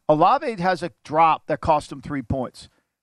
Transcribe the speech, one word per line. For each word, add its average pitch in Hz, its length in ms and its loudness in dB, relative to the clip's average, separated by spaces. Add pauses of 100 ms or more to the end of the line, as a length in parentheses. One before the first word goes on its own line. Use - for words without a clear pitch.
Olave 220 520 2
has 180 220 -2
a 175 100 -8 (120)
drop 156 420 2
that 151 140 -4
cost 151 320 -2
him 143 80 -14
three 139 220 -8
points. 127 460 -8 (340)